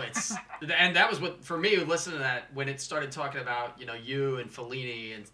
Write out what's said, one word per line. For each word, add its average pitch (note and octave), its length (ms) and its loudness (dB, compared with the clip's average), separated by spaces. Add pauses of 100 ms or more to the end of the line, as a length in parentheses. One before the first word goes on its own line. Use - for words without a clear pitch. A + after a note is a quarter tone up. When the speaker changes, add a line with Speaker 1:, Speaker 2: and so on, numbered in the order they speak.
Speaker 1:
it's - 220 -4
Speaker 2:
<laughs> - 320 -8
Speaker 1:
th-, D#3 180 -4
and F3 160 6
that G3+ 140 8
was E3+ 120 0
what, E3+ 220 -4
for E3+ 140 -4
me, F#3+ 220 4
listening E3 400 2
to C#3 40 -2
that, B2+ 300 -2
when C3+ 160 -2
it C3+ 140 -4
started D3 280 -2
talking C#3 300 -4
about, A#2+ 400 -2
you B2+ 60 -10
know, A#2 80 -6
you C3+ 420 0
and A2+ 140 -6
Fellini A#2+ 640 -6
and, G#2+ 200 -12